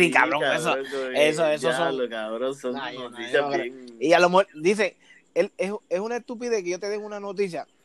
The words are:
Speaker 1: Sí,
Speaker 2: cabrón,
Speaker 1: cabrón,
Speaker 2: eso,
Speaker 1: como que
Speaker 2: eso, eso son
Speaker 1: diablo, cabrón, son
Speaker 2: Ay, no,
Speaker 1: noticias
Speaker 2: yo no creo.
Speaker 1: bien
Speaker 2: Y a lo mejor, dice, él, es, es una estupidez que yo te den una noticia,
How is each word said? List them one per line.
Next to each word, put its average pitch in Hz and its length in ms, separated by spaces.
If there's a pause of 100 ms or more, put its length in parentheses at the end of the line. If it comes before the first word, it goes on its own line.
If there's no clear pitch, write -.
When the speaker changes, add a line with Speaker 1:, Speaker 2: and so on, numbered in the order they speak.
Speaker 1:
Sí, 160 40
Speaker 2:
cabrón, 131 300
Speaker 1:
cabrón, 147 440
Speaker 2:
eso, 131 60
Speaker 1:
como 135 220
que 147 160
Speaker 2:
eso, 160 180
eso 151 240
son 135 260
Speaker 1:
diablo, 127 140
cabrón, 113 460
son 123 200
Speaker 2:
Ay, 127 220
no, 123 120
Speaker 1:
noticias 120 240
Speaker 2:
yo 143 80
no 143 100
creo. 117 100 (100)
Speaker 1:
bien 131 140 (140)
Speaker 2:
Y 151 140
a 170 40
lo 175 120
mejor, 190 260
dice, 190 400 (380)
él, 185 220
es, 185 140 (180)
es 175 120
una 226 160
estupidez 233 480
que 175 60
yo 180 100
te 202 80
den 208 160
una 208 160
noticia, 190 480 (160)